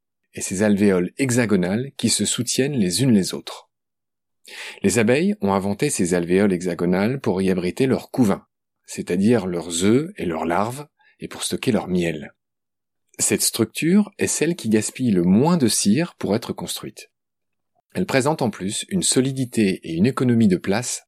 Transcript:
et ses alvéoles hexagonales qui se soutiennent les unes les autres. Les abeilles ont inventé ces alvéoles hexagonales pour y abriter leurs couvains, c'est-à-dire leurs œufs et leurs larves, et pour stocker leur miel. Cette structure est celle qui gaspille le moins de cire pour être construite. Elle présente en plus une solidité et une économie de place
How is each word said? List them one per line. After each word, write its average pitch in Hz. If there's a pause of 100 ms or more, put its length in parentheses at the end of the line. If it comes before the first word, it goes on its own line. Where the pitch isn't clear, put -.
(340)
et -
ses 95
alvéoles 98
hexagonales 117
qui 113
se 107
soutiennent 131
les 90
unes 131
les 92
autres. - (1160)
Les 95
abeilles 139
ont 98
inventé 101
ces 90
alvéoles 90
hexagonales 90
pour 95
y 95
abriter 90
leurs 117
couvains, 101 (380)
c'est-à-dire 95
leurs 87
œufs 139
et -
leurs 80
larves, 107 (320)
et -
pour -
stocker -
leur 90
miel. 82 (840)
Cette -
structure 175
est 98
celle 165
qui 113
gaspille 107
le 90
moins 123
de 131
cire 113
pour 98
être 113
construite. - (840)
Elle 92
présente 135
en 123
plus -
une 90
solidité 127
et -
une 87
économie 127
de 180
place 107